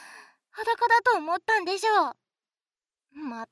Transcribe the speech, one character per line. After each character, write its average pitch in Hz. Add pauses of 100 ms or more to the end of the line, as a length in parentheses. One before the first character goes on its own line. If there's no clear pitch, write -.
(540)
裸 453
だ 466
と 466
思 320
っ -
た 440
ん 349
で 381
し 427
ょ 370
う。 -
ま 240
っ -